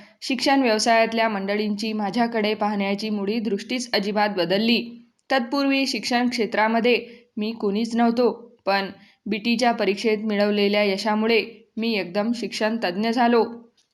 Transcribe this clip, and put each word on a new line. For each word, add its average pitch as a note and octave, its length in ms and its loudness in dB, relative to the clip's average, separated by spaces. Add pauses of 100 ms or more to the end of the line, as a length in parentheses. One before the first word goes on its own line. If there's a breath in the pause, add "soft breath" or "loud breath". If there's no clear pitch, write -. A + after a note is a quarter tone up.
(220 loud breath)
शिक्षण C#4 400 2
व्यवसायातल्या A3+ 680 2
मंडळींची G#3 640 -2
माझ्याकडे G#3+ 600 0
पाहण्याची G#3 560 -2
मुडी G#3 280 -2
दृष्टीच A3+ 540 -4
अजिबात G#3 440 0
बदलली. G#3+ 720 0 (240)
तत्पूर्वी C4+ 540 0
शिक्षण B3 420 -2
क्षेत्रामध्ये A3+ 760 0 (300 loud breath)
मी A3 160 -4
कोणीच A3 440 -2
नव्हतो, A#3 600 0 (100)
पण G3 200 0 (400 soft breath)
बीटीच्या A#3 460 0
परीक्षेत G#3+ 460 0
मिळवलेल्या G#3 640 2
यशामुळे G#3+ 640 2 (320)
मी A3+ 160 -2
एकदम G3+ 400 -2
शिक्षण A3+ 520 -4
तज्ज्ञ G3 260 -2
झालो. A#3 340 4 (500)